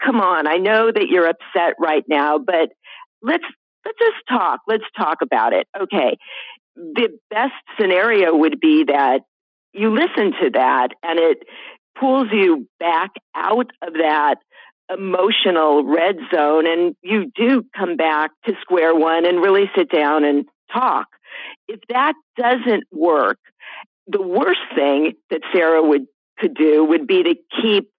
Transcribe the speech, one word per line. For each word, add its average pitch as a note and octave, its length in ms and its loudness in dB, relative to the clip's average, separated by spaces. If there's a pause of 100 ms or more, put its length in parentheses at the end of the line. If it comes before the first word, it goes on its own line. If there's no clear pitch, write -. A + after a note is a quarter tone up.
come A#3 160 0
on. F3+ 280 0
I D#3 100 0
know A3 340 2
that G#3 160 0
you're F3 200 2
upset E3+ 520 -2
right D#3 280 -2
now, D3+ 320 0
but E3 300 -2 (520)
let's, D#4 220 -4 (420)
let's A4 140 -8
just A4+ 180 2 (100)
talk. F3+ 400 -2
Let's G#3+ 180 -2 (120)
talk D#3 240 -2
about A#2 320 0
it." F#2 140 0 (120)
Okay. F3+ 380 -2 (580)
The A#3+ 340 -4 (200)
best A#3 240 -4 (260)
scenario F#3+ 560 2
would D#3 240 2
be D#3 260 4
that C3+ 360 2 (520)
you G#3+ 200 0
listen A#3 380 0 (100)
to D3+ 120 2
that B2+ 360 2 (140)
and E3 160 -2
it E3 200 2 (600)
pulls C4 320 0
you F3+ 360 2 (120)
back E3+ 320 -2 (240)
out G#3+ 360 -2 (100)
of E3+ 120 -10
that D3+ 420 0 (540)
emotional F#3 920 0
red E3+ 340 0 (160)
zone D#3 340 2
and E3+ 340 0
you F#3 340 -4
do A#3+ 280 0 (120)
come F3 220 -6
back D#3 340 -2 (140)
to A3+ 160 -2
square E3 320 2
one E3 320 2
and F3+ 160 0
really G3 360 2
sit C4+ 120 2
down D3+ 340 2
and C#3+ 220 0 (260)
talk. G3+ 360 -2 (600)
If A3 120 -14 (100)
that C#4 240 0 (240)
doesn't A#3+ 540 0
work, D#3 480 0 (680)
the G3+ 140 -2
worst A#3+ 380 -2 (160)
thing C#3+ 380 0 (160)
that D#3 120 -6 (120)
Sarah E3 300 2
would, C#3+ 220 2 (340)
could E3+ 160 -4
do D#3 300 4
would D#3 220 0
be F#3 160 2
to E3 120 0 (260)
keep G#3+ 380 0